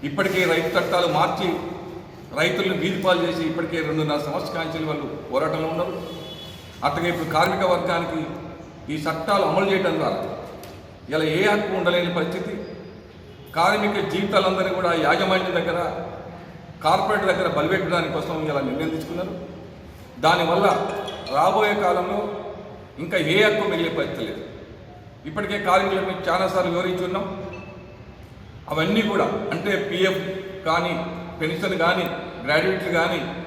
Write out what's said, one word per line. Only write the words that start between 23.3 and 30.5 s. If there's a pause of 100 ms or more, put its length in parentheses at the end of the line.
ఏ (100)
హక్కు
మిగిలే
పరిస్థితి
లేదు. (880)
ఇప్పటికే (100)
కార్మికులకు
మేము
చాలాసార్లు
వివరించి
ఉన్నాం. (1500)
అవన్నీ (100)
కూడా (280)
అంటే (160)
పీఎఫ్ (460)